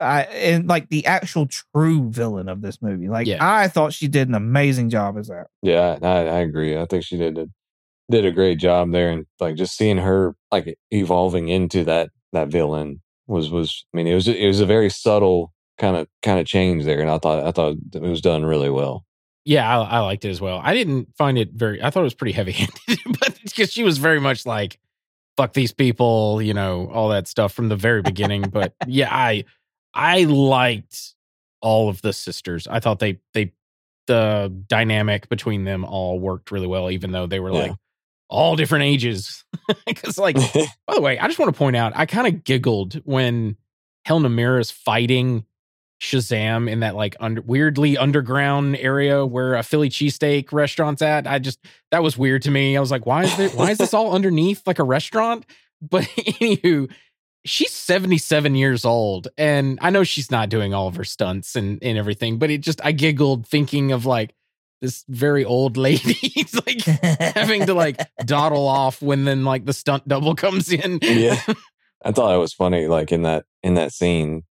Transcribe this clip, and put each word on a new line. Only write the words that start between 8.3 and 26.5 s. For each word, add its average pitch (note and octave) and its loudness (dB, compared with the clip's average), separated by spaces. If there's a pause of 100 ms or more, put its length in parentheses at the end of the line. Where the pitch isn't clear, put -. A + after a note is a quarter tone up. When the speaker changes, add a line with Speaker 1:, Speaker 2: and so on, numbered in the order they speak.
Speaker 3:
great F2+ 2
job F2 2
there, F2 2
and, E2 -6 (140)
like, D#2+ -2
just F2+ -4
seeing G#2+ 2
her, F#2+ 2 (160)
like, E2+ -2 (120)
evolving F2+ 2
into F2+ 2
that, D#2+ 0 (220)
that D#2+ 0
villain D2+ -2 (240)
was, E2 -2
was, E2 -4
I E2+ -6
mean, E2+ 0
it E2+ 2
was, F#2+ 2
it G#2 2
was G2 4
a G2+ 4
very G#2+ 4
subtle F#2+ 2 (260)
kinda, F#2 0 (160)
kinda F#2 2
change F2+ 2
there, D2+ 0
and D#2 0
I D#2 2
thought, D#2 0
I E2+ 0
thought D#2 0 (180)
it D2 -8
was E2+ -2
done D#2+ 2
really D2 0
well. C2+ -4 (400)
Speaker 2:
Yeah, D3 2 (120)
I, A2+ 0
I A2 -2
liked G2+ -2
it G#2 -4
as F2 -6
well. F#2 -4
I E3+ 0
didn't D3 -2
find C#3 2
it G#2+ -2
very, G#2+ -4
I C3 0
thought F#3 0
it E3+ 2
was B2 -2
pretty A2+ -4
heavy-handed, F#2+ -4
<laughs> - -4
but C4+ -2 (180)
'cause G#3 0
she A#3 -4
was E3 2
very D#3 2
much C3+ -2
like, G#2+ -4 (580)
"Fuck B2+ 2
these B2+ 0
people," A2+ 2
you G#2+ -2